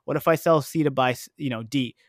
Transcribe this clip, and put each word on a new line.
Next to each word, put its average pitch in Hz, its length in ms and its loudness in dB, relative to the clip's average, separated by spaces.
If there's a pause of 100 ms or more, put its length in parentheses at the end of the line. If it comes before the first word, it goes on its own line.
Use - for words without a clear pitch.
What 147 100 -2
if - 100 -6
I 165 100 6
sell 160 260 4
C 160 200 -2
to 147 80 2
buy, 131 200 2
s-, - 260 -6
you 143 140 -6
know, 113 120 -6
D," 120 320 -4 (140)